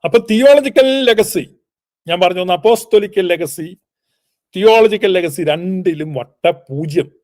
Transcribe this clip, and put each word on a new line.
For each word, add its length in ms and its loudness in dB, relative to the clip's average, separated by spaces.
അപ്പൊ 120 0
തിയോളജിക്കൽ 600 4
ലെഗസി, 340 0
ഞാൻ 160 -4
പറഞ്ഞു, 220 0
ഒന്ന് 140 0
അപ്പോസ്തോലിക്കൽ 760 0
ലെഗസി, 340 -6
തിയോളജിക്കൽ 640 2
ലെഗസി, 240 -4
രണ്ടിലും 680 -6
വട്ട 260 -14
പൂജ്യം. 400 -6